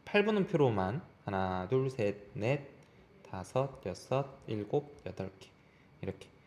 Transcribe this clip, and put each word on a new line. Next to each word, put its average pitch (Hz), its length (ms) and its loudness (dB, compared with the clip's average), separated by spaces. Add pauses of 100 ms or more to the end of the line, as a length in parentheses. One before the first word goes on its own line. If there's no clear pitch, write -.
팔 202 200 4
분음표로만 147 760 2 (220)
하나, 95 440 0
둘, 131 220 2
셋, 104 440 -2
넷, 127 340 0 (600)
다섯, 127 580 -2
여섯, 131 600 -2
일곱, 117 600 -2
여덟 95 320 -6
개. - 100 -20 (540)
이렇게 - 260 -8 (180)